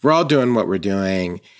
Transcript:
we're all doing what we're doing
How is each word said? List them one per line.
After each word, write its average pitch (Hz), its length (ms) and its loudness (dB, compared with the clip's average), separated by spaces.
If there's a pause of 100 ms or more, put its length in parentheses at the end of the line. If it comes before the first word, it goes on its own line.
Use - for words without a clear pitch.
we're - 120 2
all 165 100 2
doing 135 300 2
what 107 160 0
we're 95 80 -2
doing 95 640 -2 (180)